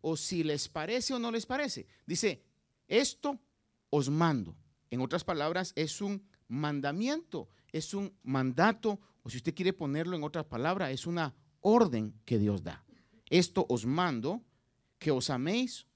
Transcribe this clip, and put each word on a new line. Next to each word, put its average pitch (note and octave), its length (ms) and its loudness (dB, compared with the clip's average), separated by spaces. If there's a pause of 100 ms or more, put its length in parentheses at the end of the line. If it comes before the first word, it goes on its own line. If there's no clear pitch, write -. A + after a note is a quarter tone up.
o D#3+ 160 -2
"si E3 260 -2
les D3 260 0
parece A3 460 -2
o A#3+ 60 -2
no A#3 100 -2
les A3+ 160 -4
parece". C4 400 -4 (180)
Dice, F3 380 0 (460)
"Esto C4+ 500 0 (520)
os C#3 200 2
mando". D3 460 2 (340)
En A#2+ 100 -2
otras C3+ 220 -2
palabras, E3+ 540 -2
es D#3 240 -2
un G3+ 260 -4 (220)
mandamiento, D3+ 1000 -2 (220)
es D#3 240 -6
un G3 180 -4 (120)
mandato, D#3+ 760 2 (240)
o A2+ 80 -12
si A#2+ 60 -10
usted C#3+ 180 -4
quiere F#3 180 0
ponerlo E3 440 -2
en D3+ 80 -4
otras D3+ 220 -4
palabras, C3+ 440 -2
es C3+ 160 -6
una E3+ 300 -2 (240)
orden D#3 540 4 (100)
que A#2 140 2
Dios G2+ 260 4
da. - 200 -10 (440)
"Esto F3 400 4
os A2+ 180 0
mando, D#3 560 0 (560)
que D#3 140 0
os C3 180 0
améis F3+ 640 0